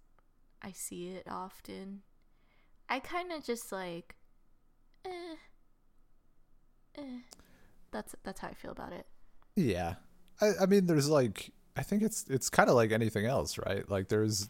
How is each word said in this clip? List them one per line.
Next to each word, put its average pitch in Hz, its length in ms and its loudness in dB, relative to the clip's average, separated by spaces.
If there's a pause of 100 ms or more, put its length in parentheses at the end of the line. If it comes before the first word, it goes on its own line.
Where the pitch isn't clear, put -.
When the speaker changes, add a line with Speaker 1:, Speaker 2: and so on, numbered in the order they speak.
(600)
Speaker 1:
I 202 100 -14
see 175 380 -12
it 185 200 -14
often. 190 720 -12 (880)
I 262 100 -4
kinda 349 420 -6
just, 233 300 -6
like, 180 440 -10 (920)
eh, 349 300 -12 (1600)
eh. 262 240 -12 (720)
That's, - 320 -10
that's - 180 -10
how 180 80 -6
I - 40 -14
feel - 180 -12
about - 220 -12
it. - 120 -14 (500)
Speaker 2:
Yeah. 90 400 2 (440)
I, 208 120 6 (100)
I 190 40 4
mean, 190 220 6
there's, 151 220 4
like, 131 420 2 (260)
I 131 60 -2
think 208 200 0
it's, 220 260 -2
it's 135 200 0
kinda 190 240 6
like 113 180 8
anything 110 340 2
else, 113 320 0
right? 98 320 -4
Like, 95 200 0
there's, 107 400 2